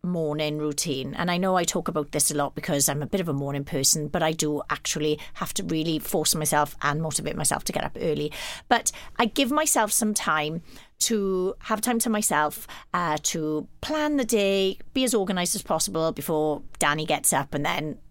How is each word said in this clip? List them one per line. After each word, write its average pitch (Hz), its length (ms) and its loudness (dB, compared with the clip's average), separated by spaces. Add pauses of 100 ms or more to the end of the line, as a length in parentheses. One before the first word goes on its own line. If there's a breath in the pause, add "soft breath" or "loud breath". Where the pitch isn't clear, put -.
morning 151 580 0
routine. 147 540 -2
And 175 160 -2
I 175 60 2
know 185 220 2
I 175 80 4
talk 175 240 0
about 151 240 -2
this - 180 2
a - 40 -4
lot 143 200 0
because 143 320 2
I'm 147 140 0
a 147 40 -2
bit 202 140 0
of 175 80 0
a 151 60 0
morning 139 320 -2
person, 147 420 2
but 165 160 0
I 160 80 4
do 151 380 0
actually 151 500 0 (140 loud breath)
have - 220 -6
to - 80 -2
really 160 360 0
force - 360 0
myself 151 460 2
and 147 200 0
motivate 151 340 -4
myself - 300 0
to - 80 -4
get - 100 -2
up - 160 -6
early. 147 320 -2 (380 loud breath)
But - 240 2 (240 loud breath)
I 240 80 4
give 262 260 2
myself 269 400 2
some 214 220 2
time 156 480 0 (380 loud breath)
to 190 640 2
have 214 180 0
time 233 180 2
to 233 100 0
myself, 160 560 2 (280 loud breath)
uh, 165 300 0
to 156 440 -2 (140)
plan 302 340 0
the 262 100 2
day, 196 520 2 (160)
be 262 100 2
as 247 100 2
organised 185 420 0
as - 80 -4
possible 160 500 0
before 151 480 0 (180)
Danny 151 260 2
gets 147 280 2
up 143 200 0
and 147 120 -2
then 160 320 -2 (140)